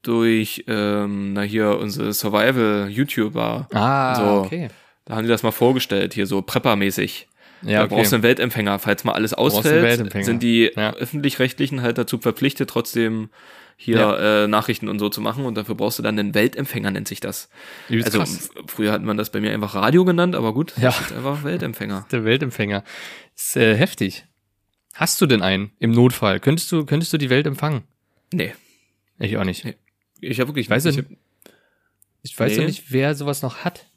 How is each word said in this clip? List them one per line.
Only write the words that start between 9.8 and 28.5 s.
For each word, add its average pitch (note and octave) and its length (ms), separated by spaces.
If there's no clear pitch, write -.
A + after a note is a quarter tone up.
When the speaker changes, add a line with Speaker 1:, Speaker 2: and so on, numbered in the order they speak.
Speaker 2:
Weltempfänger. G#2+ 400
Speaker 1:
sind A#2 180
die A#2 320
Speaker 2:
Ja. G#2+ 200
Speaker 1:
Öffentlich-Rechtlichen C3+ 880
halt A#2+ 160
dazu A#2+ 200
verpflichtet, B2+ 500
trotzdem A2+ 640
hier, A2+ 200
Speaker 2:
Ja. G#2+ 460
Speaker 1:
äh, G#2 40
Nachrichten G#2+ 400
und G2+ 100
so G#2 100
zu G#2 120
machen. A2+ 240
Und A#2 120
dafür G#2+ 180
brauchst - 240
du A2+ 40
dann G#2+ 160
einen G#2 160
Weltempfänger, G#2+ 560
nennt G2+ 180
sich - 120
das. - 280
Speaker 2:
Übelst A#2 180
Speaker 1:
Also, G#2+ 120
Speaker 2:
krass. F2+ 360
Speaker 1:
f-, - 120
früher G#2 260
hat G#2 100
man G#2+ 140
das G#2+ 140
bei A2 100
mir G#2+ 120
einfach G#2+ 220
Radio C3 300
genannt, F3+ 300
aber A2+ 200
gut, C#3+ 220
Speaker 2:
Ja. B2 140
Speaker 1:
das - 120
ist - 100
einfach C#3 320
Weltempfänger. G#2 640
Speaker 2:
<laughs> - 20
Der A#2 140
Weltempfänger. A2 600
Ist, - 200
äh, A2 200
heftig. - 480
Hast - 260
du F3 60
denn A2+ 160
einen F#2+ 360
im A2+ 140
Notfall? A#2 480
Könntest E3 320
du, D#3+ 140
könntest D#3+ 260
du D#3+ 60
die C3+ 120
Welt C#3+ 160
empfangen? C#3+ 360
Speaker 1:
Nee. E3+ 220